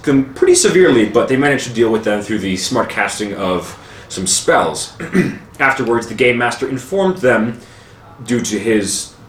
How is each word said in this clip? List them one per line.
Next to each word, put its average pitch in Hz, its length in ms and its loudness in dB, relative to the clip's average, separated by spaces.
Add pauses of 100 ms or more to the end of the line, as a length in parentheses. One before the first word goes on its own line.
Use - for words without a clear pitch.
them 139 300 2
pretty - 220 4
severely, 160 520 4
but 107 200 2
they 131 100 2
managed 139 300 0
to 123 60 -10
deal 113 180 2
with 107 120 0
them 104 200 -2
through 107 160 -4
the 95 180 -2
smart 120 320 -2
casting 101 460 -4
of 90 420 -4 (320)
some 95 160 -6
spells. - 680 0 (340)
<clears throat> - 320 -12
Afterwards, 120 480 0
the 110 80 -10
Game 123 240 2
Master 120 280 -2
informed 185 520 -2
them, 117 400 0 (680)
due 120 160 0
to 107 160 -4
his 101 560 -2 (160)